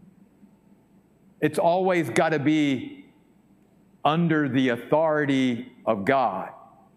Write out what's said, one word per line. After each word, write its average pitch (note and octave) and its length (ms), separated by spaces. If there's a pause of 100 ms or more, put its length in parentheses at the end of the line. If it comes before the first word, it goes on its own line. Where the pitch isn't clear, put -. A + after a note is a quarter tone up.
(1400)
It's D3+ 200
always F3+ 500
gotta D#3+ 300
be C#3+ 640 (1000)
under D#3 440
the B2+ 220
authority C#3 1040 (120)
of G#2 200
God. G#2+ 460 (460)